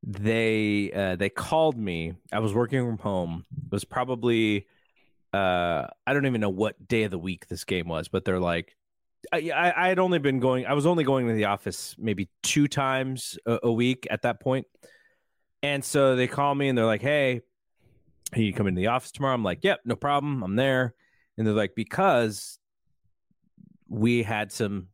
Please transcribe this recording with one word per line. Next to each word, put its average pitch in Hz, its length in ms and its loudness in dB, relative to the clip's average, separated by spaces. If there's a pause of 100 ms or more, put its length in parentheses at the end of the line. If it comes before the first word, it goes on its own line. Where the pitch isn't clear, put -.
they, 107 880 0
uh, 95 240 0
they 98 120 0
called 160 480 2
me. 85 380 -4 (180)
I 98 60 -2
was 110 160 0
working 123 320 0
from 113 100 -4
home. 87 480 -4 (220)
It - 40 -10
was 101 140 -2
probably, 117 800 0 (680)
uh, 87 520 0 (200)
I 127 80 0
don't 139 100 0
even 123 160 0
know 104 80 0
what 98 400 -4
day 113 140 2
of 104 80 -2
the 92 80 -6
week 90 300 -8
this - 160 -10
game 87 220 -2
was, 80 220 -6
but 92 160 -2
they're 92 160 0
like, 85 380 -2 (520)
I, 165 200 -2
I, 170 340 0
I 185 40 4
had 185 100 2
only 180 200 2
been 135 220 2
going, 127 240 2
I 113 80 -2
was 143 140 2
only 170 180 4
going 131 240 2
to 113 60 2
the 107 100 2
office - 540 -4
maybe 101 320 -2 (120)
two 147 240 2
times 131 760 -2
a, 117 200 0
a 120 80 4
week 123 380 0
at 107 120 -2
that 120 180 -2
point. 131 260 -2 (960)
And 143 220 -2
so 135 320 4
they 127 100 4
call 143 280 0
me 139 160 2
and 123 80 2
they're 113 80 4
like, 107 160 2
"Hey, 135 400 2 (920)
can 117 100 0
you 101 120 2
come 104 120 0
into 90 140 0
the 95 60 0
office 123 260 -2
tomorrow?" 135 220 0
I'm 117 100 -2
like, 90 180 -2
"Yep, 190 220 2
no 120 120 -2
problem. 143 460 -2
I'm 95 140 -2
there." 127 380 2 (420)
And 110 100 0
they're 107 60 2
like, 104 220 0
"Because 113 840 0 (1300)
we 117 360 2
had 107 280 -2
some 98 440 -4